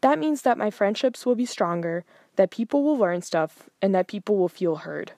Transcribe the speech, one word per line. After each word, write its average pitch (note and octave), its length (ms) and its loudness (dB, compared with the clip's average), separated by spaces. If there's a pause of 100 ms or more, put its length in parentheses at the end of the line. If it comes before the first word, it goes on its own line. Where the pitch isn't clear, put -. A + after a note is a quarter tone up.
That C#4+ 160 4
means D4+ 240 -2
that B3 160 2
my G#3+ 120 -2
friendships A3 560 -2
will B3 80 2
be A#3+ 100 -2
stronger, E3+ 600 -4 (320)
that F#3+ 140 4
people C#4 340 0
will D4+ 120 2
learn F3+ 260 0
stuff, - 460 -4 (140)
and G3 120 2
that F3+ 120 2
people G#3 300 -2
will F3+ 120 2
feel E3+ 280 -2
heard. D#3 420 -10